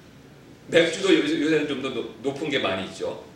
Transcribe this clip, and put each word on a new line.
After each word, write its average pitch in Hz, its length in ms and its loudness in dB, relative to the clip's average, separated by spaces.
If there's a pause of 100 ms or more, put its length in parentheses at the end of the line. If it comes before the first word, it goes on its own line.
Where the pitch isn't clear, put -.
(680)
맥주도 175 440 4
요-, 151 100 8
요새는 151 440 0
좀 131 160 -4
더 131 60 -4
높-, 113 340 -8
높은 139 260 -4
게 131 120 0
많이 95 260 -2
있죠. - 380 -8 (120)